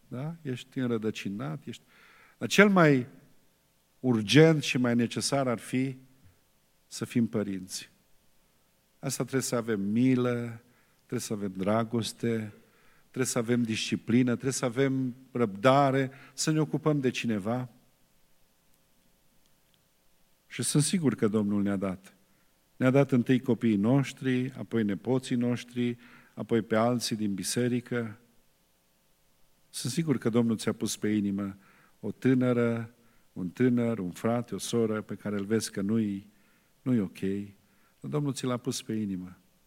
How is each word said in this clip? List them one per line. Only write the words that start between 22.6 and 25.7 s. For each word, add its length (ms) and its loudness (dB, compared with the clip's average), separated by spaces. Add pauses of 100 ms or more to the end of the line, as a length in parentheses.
Ne-a 140 2
dat 220 4
întâi 280 4
copiii 360 2
noștri, 760 0
apoi 320 -2
nepoții 520 -2
noștri, 600 -2 (360)